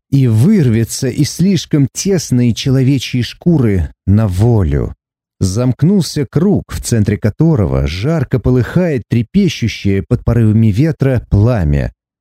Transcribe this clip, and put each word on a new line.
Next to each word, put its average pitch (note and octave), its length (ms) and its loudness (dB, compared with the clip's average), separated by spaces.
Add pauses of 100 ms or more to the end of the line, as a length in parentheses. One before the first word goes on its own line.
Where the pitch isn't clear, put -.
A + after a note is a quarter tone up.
и C3+ 180 2
вырвется A#2+ 800 0
из G#2 240 -2
слишком D#3+ 640 0
тесной B2 600 0
человечьей C3 680 0
шкуры A2+ 680 0 (140)
на G#2 200 2
волю. F2+ 680 0 (440)
Замкнулся C3 920 0
круг, D3+ 400 0
в - 120 -8
центре G#2 360 0
которого G2+ 720 0
жарко A#2+ 520 -2
полыхает C3 720 0
трепещущее G#2+ 960 -2
под - 160 -2
порывами A2+ 440 2
ветра C3 640 0
пламя. E2+ 640 0 (280)